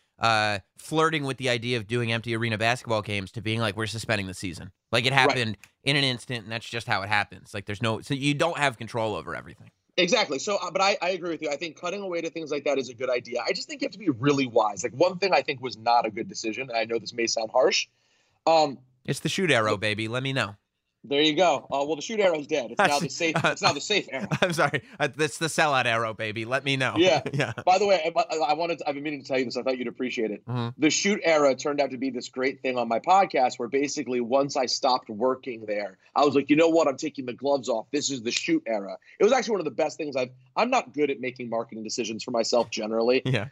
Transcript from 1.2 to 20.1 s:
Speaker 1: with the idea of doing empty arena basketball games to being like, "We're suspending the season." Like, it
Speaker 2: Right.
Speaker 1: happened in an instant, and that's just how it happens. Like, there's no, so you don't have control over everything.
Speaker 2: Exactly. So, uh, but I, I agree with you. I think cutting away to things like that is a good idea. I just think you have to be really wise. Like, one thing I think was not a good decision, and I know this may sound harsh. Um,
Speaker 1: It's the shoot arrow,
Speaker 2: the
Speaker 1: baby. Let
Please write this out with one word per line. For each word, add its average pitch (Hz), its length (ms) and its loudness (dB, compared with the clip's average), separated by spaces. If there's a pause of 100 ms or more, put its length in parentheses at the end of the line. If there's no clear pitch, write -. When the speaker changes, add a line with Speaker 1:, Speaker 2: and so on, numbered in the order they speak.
Speaker 1:
with 135 140 -4
the 127 100 -4
idea 120 300 0
of 104 100 -6
doing 117 240 0
empty 113 240 -2
arena 113 220 -2
basketball 113 440 0
games 101 300 -6
to 107 100 -10
being 110 200 -2
like, 104 160 -2
"We're 110 100 -4
suspending 104 400 -4
the 92 60 -8
season." 87 400 -10 (180)
Like, 120 140 2
it 131 60 2
Speaker 2:
Right. 135 80 6
Speaker 1:
happened 127 380 4 (280)
in 139 100 2
an 139 80 2
instant, 123 400 -4
and 107 80 -14
that's 117 180 -8
just 117 180 -6
how 101 160 0
it 98 60 -6
happens. 101 440 -2
Like, 104 140 -8
there's 104 140 -8
no, 110 200 -2
so - 120 -8
you 143 200 0
don't 165 240 0
have 139 200 0
control 113 380 -4
over 80 180 -8
everything. - 380 -14 (260)
Speaker 2:
Exactly. 180 420 2
So, 208 160 -2
uh, 175 160 -4
but 190 100 0
I, 202 200 2
I 175 80 -2
agree 175 220 -4
with 151 100 -8
you. 156 80 -6
I 143 80 -4
think 156 220 -10
cutting 180 220 -6
away 175 200 -6
to 160 80 -6
things 160 200 -10
like 147 140 -4
that 139 140 0
is 127 120 -2
a 127 40 -14
good 127 160 -6
idea. 120 360 -2
I 180 60 0
just - 160 -8
think 285 140 -12
you 285 40 -2
have 269 60 -6
to - 80 -16
be 202 100 -2
really 135 380 2
wise. 107 360 2
Like, 123 100 -6
one 175 260 2
thing 190 140 2
I 147 80 6
think 139 200 -4
was 117 160 -8
not 117 280 4
a 110 40 -4
good 101 200 -6
decision, 113 400 -6
and 117 80 -4
I 113 80 0
know 117 120 -2
this 107 160 -10
may 117 140 0
sound 110 240 -4
harsh. 156 360 4 (600)
Um, 156 320 4 (260)
Speaker 1:
It's 143 140 -2
the 160 100 -4
shoot 185 220 2
arrow, 110 220 4
Speaker 2:
the 101 60 0
Speaker 1:
baby. 107 280 -2
Let 123 160 -4